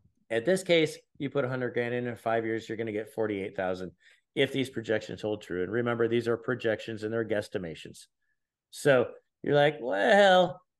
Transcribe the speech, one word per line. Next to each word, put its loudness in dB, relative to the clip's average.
At 0
this 2
case, 2
you -4
put -2
a -4
hundred -4
grand -2
in, -4
in -6
five -2
years, -4
you're -8
gonna -4
get -6
forty-eight -4
thousand -4
if 2
these -2
projections -4
hold -4
true. -4
And -6
remember, 0
these 0
are 0
projections -4
and -4
they're -2
guesstimations. -6
So 4
you're 0
like, 4
"Well, 4